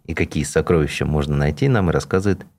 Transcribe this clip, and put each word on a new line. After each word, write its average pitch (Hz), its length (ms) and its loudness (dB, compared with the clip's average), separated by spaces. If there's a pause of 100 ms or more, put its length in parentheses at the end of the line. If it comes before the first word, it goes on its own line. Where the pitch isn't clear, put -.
и 82 80 -8
какие 80 300 -2
сокровища 78 600 0
можно 73 320 0
найти, 73 320 0
нам 98 220 2
и - 20 0
рассказывает 95 540 0 (120)